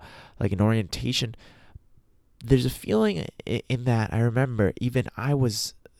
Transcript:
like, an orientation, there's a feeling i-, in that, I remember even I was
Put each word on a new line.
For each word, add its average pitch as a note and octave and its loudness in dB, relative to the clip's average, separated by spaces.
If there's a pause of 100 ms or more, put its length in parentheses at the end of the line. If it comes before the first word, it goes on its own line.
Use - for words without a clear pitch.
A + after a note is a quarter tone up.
(400)
like, G2 0
an F#2 0
orientation, A2+ 0 (1080)
there's B2+ 4
a B2+ -2
feeling G#3 0 (200)
i-, - -4
in B2 -2
that, A2+ 2
I G#2+ 0
remember A#2 2
even B2 -2 (100)
I C#3 0
was A#2+ 0 (260)